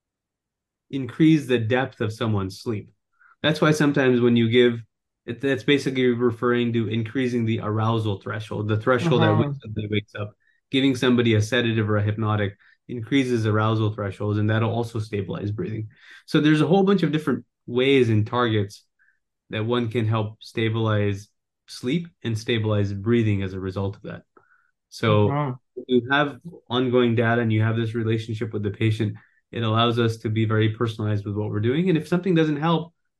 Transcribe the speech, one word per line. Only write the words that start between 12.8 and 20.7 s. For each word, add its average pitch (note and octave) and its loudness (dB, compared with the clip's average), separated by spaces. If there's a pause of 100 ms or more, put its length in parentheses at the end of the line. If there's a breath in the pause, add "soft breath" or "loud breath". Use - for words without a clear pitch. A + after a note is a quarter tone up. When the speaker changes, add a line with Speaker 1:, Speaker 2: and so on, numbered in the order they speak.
Speaker 1:
increases B2 -2
arousal G#2+ 0
thresholds, G#2 -4
and G#2+ 0
that'll A2 0
also A#2 -4
stabilize G#2 -6
breathing. G#2+ -8 (380 loud breath)
So D#3 2
there's D3+ 4
a D3+ 2
whole F#3+ 4
bunch F#3+ 2
of D3 0
different D3 -2 (220)
ways B2+ 2
and G#2+ 2
targets A2 -2 (640)
that A2 -4
one A#2+ 0
can A2+ -2
help G#2+ -2
stabilize G#2+ -2 (380)